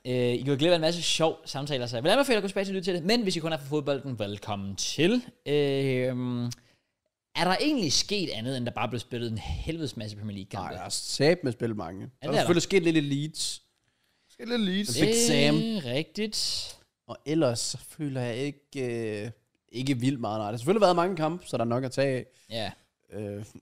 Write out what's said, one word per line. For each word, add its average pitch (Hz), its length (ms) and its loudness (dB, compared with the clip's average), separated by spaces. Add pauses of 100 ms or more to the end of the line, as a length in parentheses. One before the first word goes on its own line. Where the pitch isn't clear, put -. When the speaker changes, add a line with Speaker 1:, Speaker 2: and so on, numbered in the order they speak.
Speaker 1:
øh, 123 340 2
I 131 60 -6
går 143 100 2
glip 156 140 4
af 180 40 6
en 165 60 4
masse 165 220 0
sjov 160 420 2
samtaler, 139 420 -4
så 120 100 -4
jeg 117 80 -2
vil 170 60 4
anbefale 262 260 4
at 208 60 0
gå 196 60 -4
tilbage 196 160 -2
til 196 60 -6
at 196 40 -4
lytte 185 160 -4
til 180 40 0
det. 165 100 -4
Men 226 180 2
hvis 185 140 0
I 165 40 -2
kun 160 120 -2
er 160 60 0
for 143 80 -14
fodbolden, 135 520 -2
velkommen 101 580 -6
til. - 360 2 (340)
Øhm, 127 960 0 (920)
er 156 100 0
der 185 160 2
egentlig 254 320 2
sket 190 420 0
andet, 120 220 -4
end 120 100 -4
der 104 60 -4
bare 113 160 -2
blev 117 120 -4
spillet 117 320 -6
en 110 60 -4
helvedes - 580 -6
masse 107 200 -10
Premier 104 200 -8
League-kampe? 95 320 -8
Speaker 2:
Nej, 73 100 -8
der 90 60 -10
er 98 40 -10
sat - 560 2
med 127 80 0
spillet 117 240 -4
mange. 92 240 -8
Speaker 1:
Ja, 113 60 -12
Speaker 2:
Der 131 60 -16
er - 80 -20
Speaker 1:
det - 80 -6
er - 40 -2
der. 226 60 4
Speaker 2:
selvfølgelig 165 240 4
sket 190 200 2
lidt 165 140 4
i 156 40 4
Leeds. 143 640 -4 (680)
Speaker 3:
Sket 233 160 -14
lidt 240 120 0
Leeds. 190 400 0
Speaker 2:
Big 147 140 6 (120)
Sam. 143 280 6
Speaker 1:
Det 220 220 2
er 165 80 -4
rigtigt. - 920 -4 (280)
Speaker 2:
Og 117 100 -10 (100)
ellers 139 320 2
så - 200 -4
føler 135 420 -6
jeg 120 160 -2
ikke, 120 880 -4
øh, 117 60 -8 (380)
ikke 131 260 -2
vildt 127 260 2
meget, 110 180 -2
nej. 104 80 -2
Der 104 60 -2
har 120 60 -4
selvfølgelig 175 220 2
været 180 160 8
mange 175 200 2
kampe, 156 300 -2
så - 100 -4
der 117 80 0
er 117 40 0
nok 123 160 0
at 127 80 -6
tage 135 240 2
af. 117 100 -6 (240)
Speaker 1:
Ja. 107 200 -4 (480)
Speaker 2:
Øh, 104 260 -8 (180)